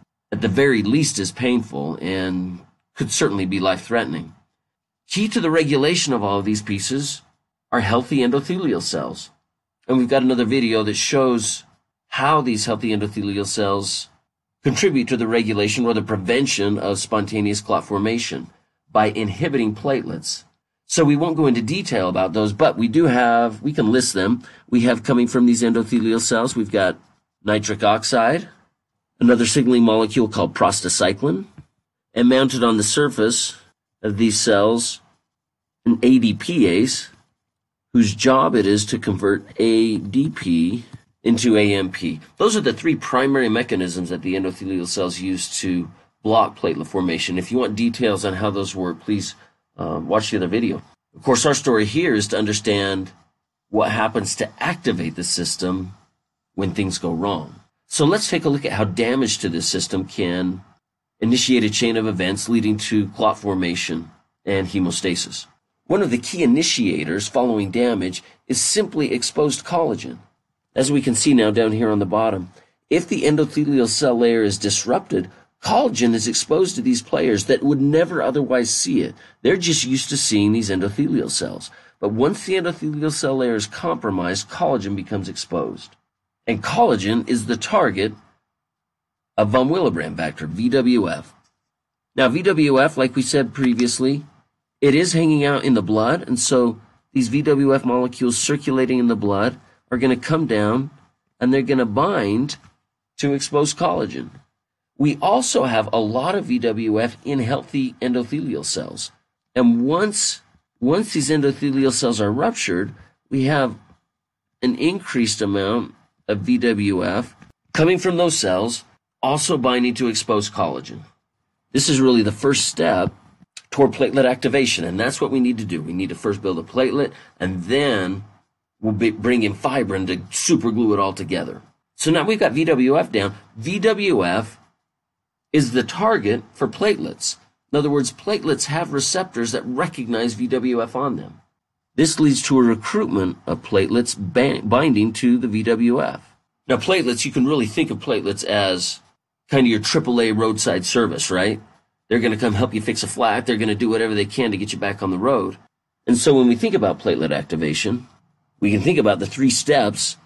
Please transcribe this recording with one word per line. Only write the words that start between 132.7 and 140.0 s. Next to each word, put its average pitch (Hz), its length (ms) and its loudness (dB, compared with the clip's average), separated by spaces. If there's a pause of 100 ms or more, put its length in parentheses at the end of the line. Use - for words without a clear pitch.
F - 140 -2
down. 101 240 -2 (200)
V 156 220 -6
W 190 460 2
F 104 340 -2 (920)
is 139 180 2
the 120 140 0
target 120 580 0 (100)
for 139 140 -2
platelets. - 680 -4 (340)
In 143 80 0
other 147 120 2
words, 143 220 0
platelets - 520 -2
have 156 280 -4
receptors 135 600 -2
that 127 120 -4
recognize 120 680 -2